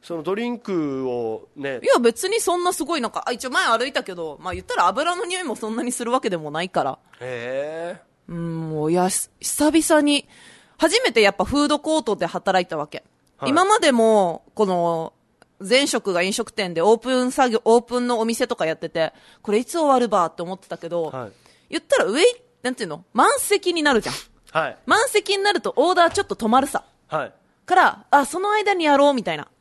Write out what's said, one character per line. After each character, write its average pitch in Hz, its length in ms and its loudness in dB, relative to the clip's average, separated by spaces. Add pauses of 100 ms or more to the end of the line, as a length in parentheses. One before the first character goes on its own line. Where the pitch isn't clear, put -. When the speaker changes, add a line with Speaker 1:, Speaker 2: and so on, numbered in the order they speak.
Speaker 1:
そ 170 140 -10
の 160 60 -8
ド 175 120 -4
リ 233 160 -4
ン 240 80 -6
ク 147 500 -4
を 117 480 -6
ね。 135 260 -8
Speaker 2:
い - 40 -4
や、 523 120 4
別 240 300 0
に 440 100 -2
そ 370 200 0
ん 349 40 -2
な 359 120 0
す 320 100 -6
ご 320 140 -2
い - 20 -2
な 233 80 -4
ん - 20 -6
か、 - 160 -8
あ、 - 60 -4
一 254 140 -8
応 254 40 -6
前 339 160 0
歩 233 200 2
い 277 80 -8
た - 80 -2
け 190 120 -10
ど、 160 240 -8
ま 170 120 -10
あ 180 40 -8
言 180 80 -10
っ - 40 -20
た 494 100 -6
ら 180 100 4
油 294 300 0
の 370 80 -4
匂 359 160 -6
い 370 40 -8
も 254 120 -6
そ 220 140 -8
ん 220 60 -6
な 247 60 -4
に 247 100 -4
す 240 120 -6
る 233 80 -4
わ 247 80 2
け 226 80 -4
で 180 80 -4
も 156 140 -8
な 156 120 -4
い 190 60 -6
か 156 160 -2
ら。 135 140 -6 (220)
Speaker 1:
へ 139 800 -8 (300)
ー。 - 20 -14
Speaker 2:
う 170 40 -12
ん、 165 340 -6
も 156 160 -4
う、 160 80 0
い - 40 2
や、 180 120 2
す-、 - 220 -6 (100)
久 - 320 0
々 311 300 4
に、 285 260 0 (480)
初 320 220 2
め 494 140 2
て 226 100 4
や 202 80 6
っ 196 40 -4
ぱ - 120 -2
フ 285 180 2
ー 294 40 0
ド 294 120 2
コ 311 160 0
ー 302 60 0
ト 214 140 -2
で 175 100 -4
働 185 360 0
い 180 60 -6
た 165 80 -6
わ 151 100 -4
け。 - 160 -14 (360)
Speaker 1:
は - 80 -6
い。 254 40 -2
Speaker 2:
今 330 140 4
ま 427 140 2
で 311 140 2
も、 220 520 2 (100)
こ 214 120 2
の、 170 480 -2 (520)
前 254 200 4
職 208 260 -2
が 170 80 0
飲 185 140 0
食 226 160 -6
店 185 240 -6
で 165 80 0
オ 214 140 6
ー - 20 -4
プ 254 260 0
ン 254 80 -2
作 262 160 2
業、 220 160 0
オ 226 140 6
ー - 20 4
プ 240 200 -4
ン 247 60 -2
の 240 140 -2
お 226 60 0
店 233 200 -2
と 240 100 -4
か 170 100 -2
や 160 80 -2
っ - 20 -14
て 160 140 -10
て、 160 240 -2 (260)
こ 214 120 -6
れ 208 60 2
い 254 60 -2
つ - 140 -6
終 302 100 2
わ 269 100 6
る 247 100 0
ば 180 180 2
っ 160 80 -8
て - 80 -10
思 175 100 -8
っ 190 60 -12
て - 100 -20
た 170 80 -10
け 165 140 -12
ど、 170 140 -2
Speaker 1:
は 131 240 -8
い。 98 40 -18 (380)
Speaker 2:
言 330 100 -6
っ - 20 -20
た - 140 0
ら 403 80 4
上、 220 180 0 (400)
な 254 100 -4
ん - 20 -6
て - 80 -8
い 202 40 -6
う 165 40 -8
の？ 143 140 -12 (100)
満 302 240 4
席 392 340 0
に 339 100 -2
な 294 120 4
る 214 80 2
じ - 80 -6
ゃ - 20 -6
ん。 - 20 -6 (360)
Speaker 1:
は 156 180 -2
い。 110 160 -12
Speaker 2:
満 427 240 2
席 415 260 0
に 392 80 -2
な 415 80 2
る 339 120 -2
と 185 140 -4
オ 330 160 2
ー - 20 2
ダ 339 160 4
ー - 0 -
ち 392 100 -2
ょ 392 40 0
っ - 20 -14
と - 80 -6
止 226 140 -6
ま 247 120 4
る 269 60 0
さ。 - 180 -6 (240)
Speaker 1:
は 151 160 -4
い。 107 80 -14 (320)
Speaker 2:
か 359 100 0
ら、 320 360 4
あ、 285 160 4
そ 359 120 -8
の 403 140 -2
間 415 220 0
に 339 100 -2
や 285 140 4
ろ 285 100 6
う 285 60 2
み 233 100 -4
た 175 80 -6
い 156 60 -6
な。 143 100 -14 (120)